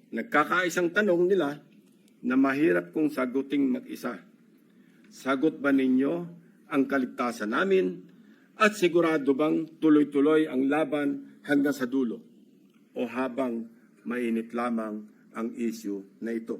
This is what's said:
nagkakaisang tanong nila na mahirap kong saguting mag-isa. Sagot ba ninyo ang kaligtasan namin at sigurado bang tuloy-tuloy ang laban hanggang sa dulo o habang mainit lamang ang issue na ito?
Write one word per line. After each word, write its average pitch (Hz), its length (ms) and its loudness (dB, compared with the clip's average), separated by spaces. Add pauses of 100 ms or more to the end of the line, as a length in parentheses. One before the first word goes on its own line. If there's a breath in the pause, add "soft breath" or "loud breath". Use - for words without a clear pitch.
(100)
nagkakaisang 170 800 0
tanong 175 400 2
nila 151 320 0 (640)
na 127 80 0
mahirap 170 560 2
kong 302 240 -2
saguting 135 560 0
mag-isa. 123 480 -6 (920 soft breath)
Sagot 135 520 -2
ba 139 80 2
ninyo 135 440 2 (560 soft breath)
ang 139 200 2
kaligtasan 120 640 -2
namin 185 560 0 (480 loud breath)
at 214 160 4
sigurado 160 640 2
bang 160 400 0
tuloy-tuloy 151 720 4
ang 131 160 0
laban 143 800 -2
hanggang 143 280 2
sa 127 120 -4
dulo 120 320 -2 (760)
o 127 120 -4
habang 120 640 -4 (320 soft breath)
mainit 113 480 -2
lamang 113 560 -4 (280 soft breath)
ang 113 200 -8
issue 101 480 -6 (160)
na 113 160 -6
ito? 113 260 -8